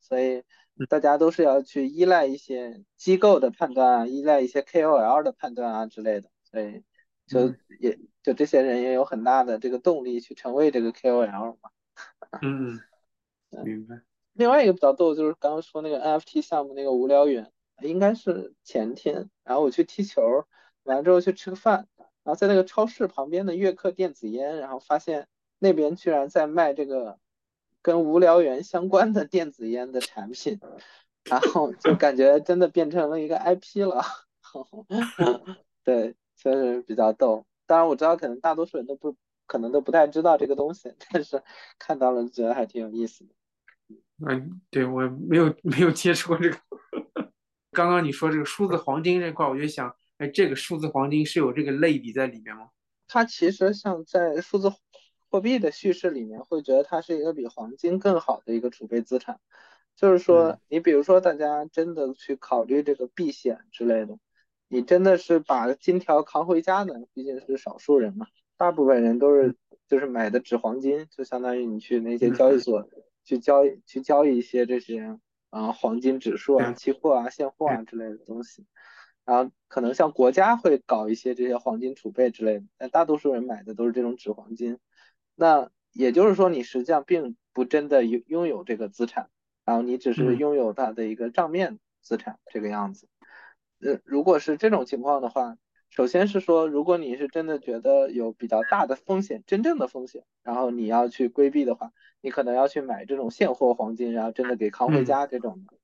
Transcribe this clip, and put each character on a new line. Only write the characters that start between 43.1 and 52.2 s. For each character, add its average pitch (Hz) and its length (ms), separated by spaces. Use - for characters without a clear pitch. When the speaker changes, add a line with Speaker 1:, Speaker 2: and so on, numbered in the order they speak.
Speaker 1:
的。 - 100
Speaker 2:
嗯， 143 360
对， 131 140
我 127 180
没 160 80
有， 160 260
没 139 180
有 175 100
接 175 240
触 - 140
过 165 100
这 170 100
个。 156 80
<laughs> - 640
刚 175 180
刚 175 140
你 143 80
说 160 180
这 156 80
个 147 60
数 196 240
字 175 80
黄 156 260
金 180 180
这 170 120
块 160 120
儿， 135 60
我 131 80
就 151 80
想， 135 280
哎， 143 100
这 165 200
个 135 80
数 165 220
字 156 100
黄 139 220
金 151 160
是 170 120
有 131 140
这 147 120
个 139 80
类 151 260
比 117 140
在 131 140